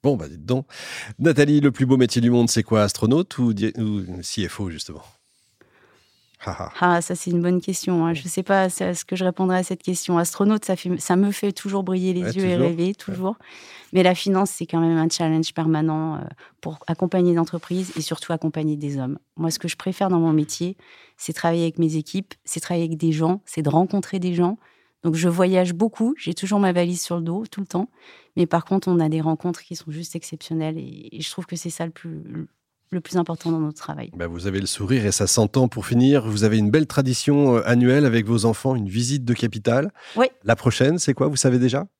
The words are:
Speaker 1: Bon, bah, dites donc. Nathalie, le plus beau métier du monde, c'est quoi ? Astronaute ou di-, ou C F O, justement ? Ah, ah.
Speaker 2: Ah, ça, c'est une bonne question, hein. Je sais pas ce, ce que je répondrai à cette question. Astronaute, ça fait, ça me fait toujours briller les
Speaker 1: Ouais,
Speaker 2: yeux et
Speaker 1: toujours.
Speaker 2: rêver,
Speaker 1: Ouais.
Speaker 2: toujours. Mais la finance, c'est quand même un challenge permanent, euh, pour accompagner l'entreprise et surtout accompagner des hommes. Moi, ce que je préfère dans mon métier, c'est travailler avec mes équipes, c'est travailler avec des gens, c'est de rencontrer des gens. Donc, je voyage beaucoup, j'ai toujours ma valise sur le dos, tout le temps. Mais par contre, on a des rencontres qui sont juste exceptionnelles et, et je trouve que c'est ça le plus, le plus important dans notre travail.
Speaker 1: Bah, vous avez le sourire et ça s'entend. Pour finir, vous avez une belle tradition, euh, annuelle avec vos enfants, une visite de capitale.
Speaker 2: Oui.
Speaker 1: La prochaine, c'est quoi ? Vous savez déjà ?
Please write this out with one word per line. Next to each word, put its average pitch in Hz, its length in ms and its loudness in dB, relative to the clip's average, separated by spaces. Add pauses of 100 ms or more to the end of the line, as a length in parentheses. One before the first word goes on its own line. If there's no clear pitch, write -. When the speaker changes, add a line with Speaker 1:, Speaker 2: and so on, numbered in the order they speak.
Speaker 1:
Bon, 139 140 4
bah, 76 120 -8
dites 73 160 -16
donc. 127 220 0 (520)
Nathalie, 147 420 6
le 143 120 4
plus 135 140 0
beau 131 100 6
métier 123 240 4
du 117 100 4
monde, 120 180 4
c'est 110 140 2
quoi ? 107 200 4
Astronaute 123 560 0
ou 120 140 2
di-, 107 260 -2
ou 92 440 -4
C 95 260 -6
F - 120 -10
O, 95 100 -4
justement ? 78 320 -12 (1400)
Ah, - 120 -8
ah. - 220 -12
Speaker 2:
Ah, 175 220 2
ça, 180 140 -6
c'est - 140 -8
une 175 120 0
bonne 180 180 2
question, 175 460 -2
hein. 165 80 0
Je 143 140 -8
sais 185 160 -4
pas 190 260 2
ce, 180 240 -4
ce - 100 -10
que - 120 -6
je 185 80 -2
répondrai 185 340 0
à 185 60 0
cette 180 180 -8
question. 180 360 -2
Astronaute, 208 460 2
ça 185 120 -2
fait, 180 240 -4
ça 180 160 2
me 202 160 4
fait 202 200 -2
toujours 196 300 -4
briller 185 300 -2
les 180 100 -2
Speaker 1:
Ouais, - 100 -4
Speaker 2:
yeux 190 120 -2
et 180 100 2
Speaker 1:
toujours. 175 140 2
Speaker 2:
rêver, 170 180 0
Speaker 1:
Ouais. 202 80 -2
Speaker 2:
toujours. 190 420 -6 (560)
Mais 185 120 4
la 180 100 6
finance, 190 360 0
c'est - 160 -8
quand 165 140 0
même 165 180 4
un 160 100 2
challenge 160 440 0
permanent, 160 640 -2
euh, - 20 -8 (420)
pour 160 260 -10
accompagner 175 480 2
l'entreprise 170 600 -2
et 160 60 -4
surtout - 300 -6
accompagner 156 440 -2
des 143 220 -6
hommes. 131 200 -6 (180)
Moi, 160 140 -2
ce - 80 -6
que - 80 -8
je - 100 -6
préfère 190 340 -2
dans 175 100 4
mon 165 120 4
métier, 156 440 -2 (400)
c'est - 160 -10
travailler 170 300 0
avec 165 160 -2
mes 160 180 2
équipes, 190 380 -6 (100)
c'est - 160 -8
travailler 170 260 -2
avec 160 120 -4
des 165 140 2
gens, 160 320 0
c'est - 180 -8
de 147 80 2
rencontrer 185 500 0
des 175 140 -2
gens. 175 240 0 (440)
Donc, 165 140 0
je 170 120 2
voyage 180 440 2
beaucoup, 220 460 0
j'ai - 160 -6
toujours 196 260 -2
ma 190 120 4
valise 175 300 0
sur 175 140 -4
le 170 60 -2
dos, 175 280 -4
tout - 100 -10
le 190 60 -6
temps. 185 220 -4 (480)
Mais 175 100 2
par 170 180 0
contre, 190 240 0
on 175 120 4
a 160 80 2
des 160 120 0
rencontres 160 420 -2
qui - 120 -14
sont - 160 -14
juste 165 240 -12
exceptionnelles 160 640 -6
et, - 340 -16
et - 80 -14
je 151 100 -10
trouve - 160 -12
que 175 100 -10
c'est 170 140 -10
ça 170 160 -8
le 165 60 -8
plus, 160 540 -12 (440)
le 180 100 -4
plus 180 160 -6
important 170 340 -2
dans 165 100 0
notre 151 180 -4
travail. - 380 -12
Speaker 1:
Bah, 87 100 -6
vous 85 200 -8
avez 98 140 -2
le 95 60 -4
sourire 104 400 -2
et 98 60 2
ça - 140 0
s'entend. 120 420 2
Pour - 180 -6
finir, 127 400 4
vous 104 180 0
avez 110 140 4
une 104 120 4
belle 156 160 4
tradition, 135 720 2
euh, 113 80 2
annuelle 123 420 4
avec 113 200 2
vos 113 180 2
enfants, 117 320 2
une 104 120 -4
visite 120 360 -2
de 120 100 0
capitale. 120 580 0 (240)
Speaker 2:
Oui. 247 100 4 (180)
Speaker 1:
La 110 120 4
prochaine, 139 420 2
c'est 143 160 0
quoi ? 139 140 2
Vous 143 80 -2
savez 127 220 4
déjà ? 127 280 0 (140)